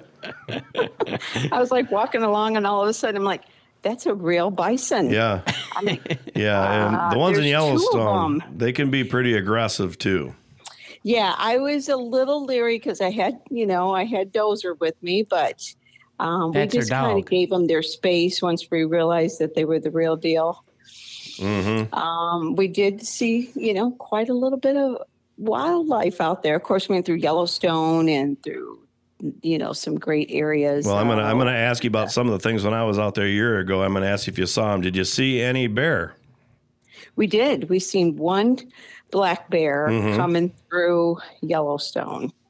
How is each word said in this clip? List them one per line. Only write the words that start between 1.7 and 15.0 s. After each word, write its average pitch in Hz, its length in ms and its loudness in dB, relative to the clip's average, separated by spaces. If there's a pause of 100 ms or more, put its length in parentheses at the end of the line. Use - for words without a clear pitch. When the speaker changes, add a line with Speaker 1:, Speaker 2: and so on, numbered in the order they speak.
Speaker 1:
like, 247 200 0
walking 226 320 0
along, 214 340 2
and 202 100 0
all 202 160 2
of 202 60 2
a 220 40 0
sudden, 220 240 -2
I'm 196 60 0
like, 190 200 -2 (380)
"That's 226 240 -4
a 254 80 2
real 175 380 0
bison." 190 580 0
Speaker 2:
Yeah. 104 320 2 (340)
Speaker 1:
I'm 202 100 -2
like, - 420 -4
Speaker 2:
<laughs> - 80 -18
Yeah, 104 520 2
and 104 80 0
Speaker 1:
"Uh, - 160 0
Speaker 2:
the 165 60 2
ones 190 200 4
in 151 80 2
Speaker 1:
there's 143 80 4
two 156 120 4
of 147 40 2
Speaker 2:
Yellowstone, 156 680 2
Speaker 1:
them." 95 180 -10
Speaker 2:
they 117 160 0
can 139 180 0
be 135 120 0
pretty 123 320 2
aggressive, 101 600 0
too. 80 380 0 (680)
Speaker 1:
Yeah, 208 340 2
I 233 200 0
was 285 320 -2
a 285 60 2
little 262 500 0
leery 233 340 0
'cause 202 220 -6
I 185 100 0
had, 214 280 -2 (100)
you 233 160 -2
know, 185 300 0
I 185 80 0
had 190 300 -2
Dozer 208 460 0
with 160 220 -2